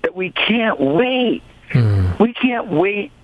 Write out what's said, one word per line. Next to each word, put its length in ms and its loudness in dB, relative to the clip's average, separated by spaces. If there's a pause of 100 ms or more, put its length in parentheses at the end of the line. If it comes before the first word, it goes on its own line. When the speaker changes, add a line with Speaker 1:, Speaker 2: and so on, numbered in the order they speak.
Speaker 1:
That 120 -4
we 160 -6
can't 480 0
wait. 640 0 (300)
Speaker 2:
Hmm. 380 2 (100)
Speaker 1:
We 140 4
can't 340 -2
wait. 420 0 (140)